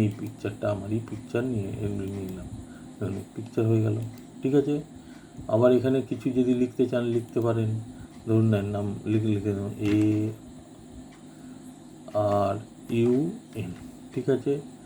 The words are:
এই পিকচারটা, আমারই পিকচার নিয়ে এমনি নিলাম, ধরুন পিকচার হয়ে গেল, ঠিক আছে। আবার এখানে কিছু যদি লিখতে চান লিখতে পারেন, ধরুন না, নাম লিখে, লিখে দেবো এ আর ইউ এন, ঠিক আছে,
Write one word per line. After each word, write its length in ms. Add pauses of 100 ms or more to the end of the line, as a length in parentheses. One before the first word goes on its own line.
এই 60 (100)
পিকচারটা, 540
আমারই 260 (100)
পিকচার 320 (100)
নিয়ে 160 (160)
এমনি 220 (100)
নিলাম, 320 (480)
ধরুন 200 (180)
পিকচার 360
হয়ে 160
গেল, 100 (440)
ঠিক 200
আছে। 140 (800)
আবার 240
এখানে 200 (100)
কিছু 180 (120)
যদি 140 (100)
লিখতে 280
চান 140 (120)
লিখতে 300
পারেন, 240 (580)
ধরুন 240
না, 60 (160)
নাম 120 (260)
লিখে, 220
লিখে 220
দেবো 140 (220)
এ 40 (2250)
আর 300 (440)
ইউ 160 (480)
এন, 100 (400)
ঠিক 220
আছে, 180 (340)